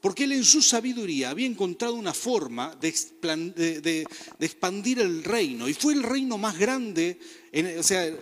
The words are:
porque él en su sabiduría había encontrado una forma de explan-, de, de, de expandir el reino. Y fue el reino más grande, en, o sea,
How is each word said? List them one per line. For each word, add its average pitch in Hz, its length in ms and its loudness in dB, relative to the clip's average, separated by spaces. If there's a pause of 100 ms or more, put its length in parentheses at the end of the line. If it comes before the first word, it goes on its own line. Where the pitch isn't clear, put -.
porque 196 240 0
él 277 80 2
en 262 120 2
su 285 180 8
sabiduría 220 680 2
había 170 160 -2
encontrado 208 480 -2
una 202 200 -4
forma 151 680 -2
de 160 80 0
explan-, 165 680 -4
de, 165 260 0
de, 160 260 -2 (320)
de 160 80 0
expandir 202 540 -2
el 170 240 0
reino. 147 440 0
Y 151 60 0
fue 302 200 2
el 285 80 0
reino 247 360 -2
más 196 200 -2
grande, 202 600 0 (320)
en, 165 280 -2
o 170 40 -2
sea, 170 400 2